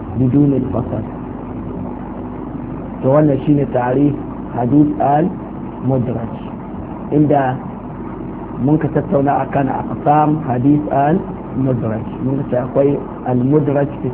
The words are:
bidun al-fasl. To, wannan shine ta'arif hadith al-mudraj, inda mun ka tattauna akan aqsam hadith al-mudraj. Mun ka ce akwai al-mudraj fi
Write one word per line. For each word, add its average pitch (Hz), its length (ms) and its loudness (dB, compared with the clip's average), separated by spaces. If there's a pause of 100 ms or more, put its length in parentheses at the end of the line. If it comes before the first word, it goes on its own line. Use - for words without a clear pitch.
(140)
bidun 131 440 4
al-fasl. 120 460 -2 (1900)
To, - 100 -2
wannan 147 320 6
shine 143 280 2
ta'arif 127 460 2 (360)
hadith 135 460 4
al-mudraj, 123 1400 0 (760)
inda 139 460 4 (1000)
mun 143 220 4
ka 156 120 0
tattauna 139 520 2
akan 139 260 0
aqsam 139 600 2 (120)
hadith 139 480 2
al-mudraj. 131 1160 0 (140)
Mun 131 200 0
ka 123 80 -4
ce 123 120 -2
akwai 135 320 2 (320)
al-mudraj 135 640 2 (100)
fi - 160 -4